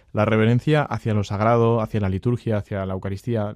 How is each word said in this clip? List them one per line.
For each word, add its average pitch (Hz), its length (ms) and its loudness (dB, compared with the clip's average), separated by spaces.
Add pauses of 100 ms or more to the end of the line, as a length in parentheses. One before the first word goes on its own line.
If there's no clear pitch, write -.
(140)
la 107 120 2
reverencia 120 580 2
hacia 110 320 -4
lo 104 80 0
sagrado, 117 580 2
hacia 110 200 -4
la 98 80 0
liturgia, 110 480 -2
hacia 98 280 -6
la 95 80 -6
Eucaristía, 104 640 -6